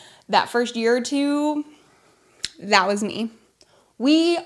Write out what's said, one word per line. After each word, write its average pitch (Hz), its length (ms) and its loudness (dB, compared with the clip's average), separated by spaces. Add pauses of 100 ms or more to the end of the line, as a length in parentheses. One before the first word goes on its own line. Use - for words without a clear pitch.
(280)
That 196 200 2
first 240 280 -2
year 233 200 2
or 254 40 0
two, 294 640 -2 (960)
that 196 260 2
was 208 160 -2
me. 220 280 -6 (680)
We 320 480 2